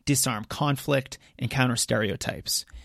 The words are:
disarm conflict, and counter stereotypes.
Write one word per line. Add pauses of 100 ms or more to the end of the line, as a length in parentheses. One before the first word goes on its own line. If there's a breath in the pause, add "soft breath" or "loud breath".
disarm
conflict, (220 soft breath)
and
counter
stereotypes. (180 soft breath)